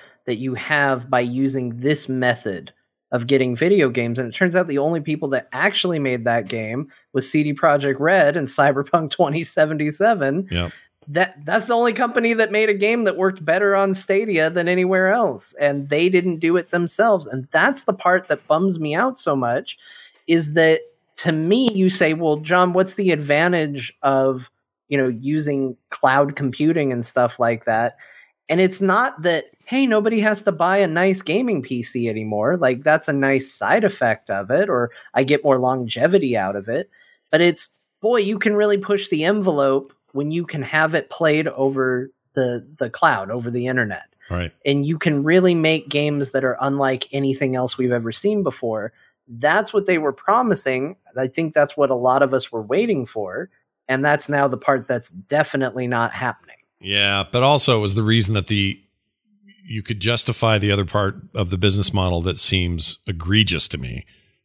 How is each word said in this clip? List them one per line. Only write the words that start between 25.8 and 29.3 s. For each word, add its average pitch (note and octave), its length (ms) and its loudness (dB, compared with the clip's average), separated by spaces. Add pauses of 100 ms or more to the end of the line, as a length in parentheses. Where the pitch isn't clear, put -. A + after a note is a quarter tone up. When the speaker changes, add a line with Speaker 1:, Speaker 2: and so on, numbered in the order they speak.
Speaker 1:
cloud C#3 480 2
computing D3 560 0
and A#2+ 120 -4
stuff A#2+ 320 0
like A#2 280 -2
that?" A#2 320 0 (520)
And E3 120 0
it's F#3+ 200 0
not G3 420 0
that, E3 220 0 (200)